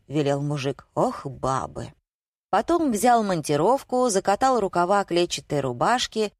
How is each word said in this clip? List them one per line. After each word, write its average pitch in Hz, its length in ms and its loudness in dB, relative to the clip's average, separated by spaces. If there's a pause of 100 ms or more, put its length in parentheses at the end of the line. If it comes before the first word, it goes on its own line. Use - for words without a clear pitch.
велел 143 340 0
мужик. 143 540 -4
"Ох, 233 300 -2
бабы!" 127 680 -6 (560)
Потом 302 420 2
взял 233 320 4
монтировку, 202 880 0
закатал 208 500 2
рукава 185 460 0
клетчатой 170 540 -2
рубашки 196 800 -2